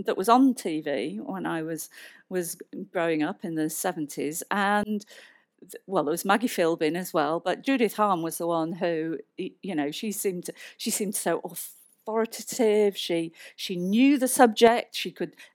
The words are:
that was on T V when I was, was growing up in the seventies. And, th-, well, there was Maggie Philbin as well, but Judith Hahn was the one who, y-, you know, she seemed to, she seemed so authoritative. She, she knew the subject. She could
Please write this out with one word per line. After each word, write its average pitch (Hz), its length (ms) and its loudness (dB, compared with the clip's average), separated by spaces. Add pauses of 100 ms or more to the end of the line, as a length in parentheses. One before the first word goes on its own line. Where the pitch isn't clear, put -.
that 214 120 -2
was 196 120 -4
on 254 260 8
T 160 260 -4
V 147 420 -4
when 180 240 -8
I 165 160 -4
was, 160 280 -8 (380)
was 180 280 -4 (360)
growing 165 300 0
up 170 220 -4
in 165 100 -6
the 156 160 0
seventies. 156 800 -4
And, 208 560 0 (540)
th-, - 260 -18
well, 185 160 0
there 143 80 0
was 170 140 -4
Maggie 202 240 2
Philbin 165 480 0
as 180 180 -6
well, 160 240 2
but - 240 -2
Judith 247 320 2
Hahn 202 280 2
was 165 160 -6
the 170 100 -2
one 165 240 0
who, 165 460 -2 (200)
y-, 185 140 -6 (100)
you 185 140 -4
know, 147 160 -2
she 220 180 -6
seemed 185 360 -4
to, - 60 -10 (240)
she - 140 -6
seemed 208 240 -2
so - 300 -2
authoritative. 214 1500 0
She, 165 360 -2 (220)
she - 220 -6
knew 233 420 4
the 254 80 0
subject. 233 720 6
She 175 160 -6
could - 240 -8 (180)